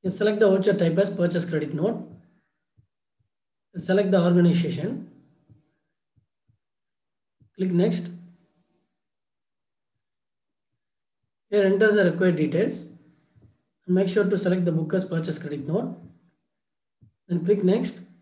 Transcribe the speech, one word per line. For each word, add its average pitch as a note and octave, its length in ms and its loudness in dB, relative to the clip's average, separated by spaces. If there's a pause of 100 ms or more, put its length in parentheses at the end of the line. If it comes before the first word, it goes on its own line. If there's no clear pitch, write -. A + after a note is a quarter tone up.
Here F#3+ 80 -4
select G#3 300 0
the G#3+ 100 6
voucher F#3+ 240 4
type E3 240 2
as G3 140 2
purchase E3+ 340 -2
credit D3+ 300 -4
note. F#3 360 -4 (1600)
And F3 80 -10
select F#3+ 260 0
the F#3 100 4
organization. F3 920 0 (2500)
Click F#3 140 -4
next. F3+ 380 0 (3500)
Here G3+ 120 2
enter G3+ 280 4
the G3 180 4
required E3+ 280 2
details. D#3+ 480 -2 (1000)
And F3+ 80 0
make F#3 160 2
sure G#3 140 0
to F#3 160 0
select F3+ 260 0
the E3+ 60 0
book D#3 240 -4
as F#3 100 -2
purchase D#3+ 320 -6
credit C#3 300 -10
note. F3+ 340 -6 (1300)
Then E3+ 180 -4
click G3 180 0
next. G#3 360 0 (220)